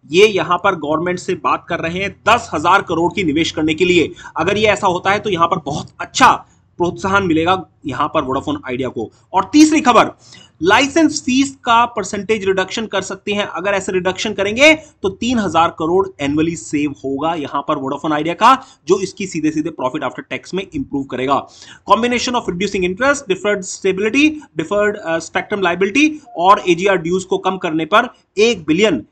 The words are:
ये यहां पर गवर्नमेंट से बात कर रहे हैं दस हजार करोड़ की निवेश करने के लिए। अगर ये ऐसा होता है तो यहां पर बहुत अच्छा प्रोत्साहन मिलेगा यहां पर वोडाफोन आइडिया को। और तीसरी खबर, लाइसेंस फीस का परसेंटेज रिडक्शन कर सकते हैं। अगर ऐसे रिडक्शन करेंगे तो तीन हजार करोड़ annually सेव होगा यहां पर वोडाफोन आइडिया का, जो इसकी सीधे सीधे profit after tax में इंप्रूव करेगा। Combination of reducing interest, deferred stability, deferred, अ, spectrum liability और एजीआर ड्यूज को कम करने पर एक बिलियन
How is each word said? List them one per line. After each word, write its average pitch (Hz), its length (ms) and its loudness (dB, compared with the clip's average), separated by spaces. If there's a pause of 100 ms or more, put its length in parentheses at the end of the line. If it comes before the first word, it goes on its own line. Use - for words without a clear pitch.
(120)
ये 190 160 6
यहां 175 300 0
पर 190 180 0
गवर्नमेंट 160 440 -2
से - 160 -4
बात 139 340 -2
कर 170 100 -4
रहे 165 200 -4
हैं 196 160 -6 (140)
दस 233 240 2
हजार 175 280 2
करोड़ 170 320 0
की 208 100 -2
निवेश 156 280 0
करने 160 220 0
के 175 120 2
लिए। 175 260 2 (260)
अगर 185 200 0
ये 214 100 2
ऐसा 202 200 0
होता 180 240 0
है 208 80 0
तो 208 100 -6
यहां 170 180 2
पर 170 180 -2
बहुत 143 340 -6
अच्छा 196 340 4 (460)
प्रोत्साहन 190 440 0
मिलेगा 170 380 0 (240)
यहां 147 220 -4
पर 151 160 -2
वोडाफोन 135 420 -4
आइडिया 127 240 -4
को। 113 220 -8 (220)
और - 200 0
तीसरी 302 280 6
खबर, 220 300 4 (500)
लाइसेंस 277 600 2
फीस 269 300 0 (140)
का 233 200 4
परसेंटेज 208 600 -4
रिडक्शन 196 400 -2
कर 196 160 -4
सकते 190 320 -8
हैं। 202 120 -2
अगर 180 280 -4
ऐसे 185 180 -2
रिडक्शन 185 420 -2
करेंगे 220 400 2
तो - 380 -6
तीन 233 280 -2
हजार 165 300 2 (100)
करोड़ 175 280 0 (160)
annually 156 320 0
सेव 147 480 -4
होगा 139 300 -4
यहां 143 280 -6
पर 151 160 -2
वोडाफोन 143 360 -4
आइडिया 151 200 -2
का, 220 200 6 (340)
जो 196 120 2
इसकी 190 280 -6
सीधे 156 240 -2
सीधे 156 200 -4
profit 135 320 -4
after 131 280 -8
tax 131 220 -10
में 190 120 -4
इंप्रूव 139 380 -6
करेगा। 131 360 -2 (520)
Combination 240 480 0
of 220 100 -6
reducing 190 380 -2
interest, 240 420 -2
deferred 190 380 -2
stability, 214 580 0 (340)
deferred, 202 380 -2
अ, 165 220 -4
spectrum 185 440 -6
liability 196 460 2 (280)
और 196 320 6
एजीआर 185 280 2
ड्यूज 175 260 -2
को 190 140 -2
कम 190 200 -2
करने 160 280 -2
पर 226 240 2 (280)
एक 208 280 2
बिलियन 156 460 2